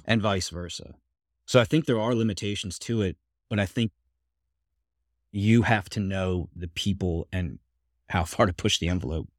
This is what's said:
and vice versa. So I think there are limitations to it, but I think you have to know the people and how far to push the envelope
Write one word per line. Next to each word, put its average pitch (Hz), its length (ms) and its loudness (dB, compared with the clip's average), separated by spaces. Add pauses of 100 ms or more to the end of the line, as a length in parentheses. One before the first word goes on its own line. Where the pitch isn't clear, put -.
and 113 160 2
vice 98 280 0
versa. 85 440 -12 (520)
So - 140 6
I 117 60 6
think 151 220 0
there 120 120 2
are 117 160 0
limitations 104 640 -2
to 113 220 -2
it, 92 160 -2 (320)
but 104 100 0
I 101 60 2
think 113 260 -2 (1400)
you 107 320 6
have 107 260 2
to - 100 -6
know 95 560 -2
the 87 140 -8
people 90 640 -2
and 87 260 -4 (500)
how 92 140 0
far - 220 2
to 92 80 2
push - 260 0
the 82 80 -2
envelope 80 400 -2 (120)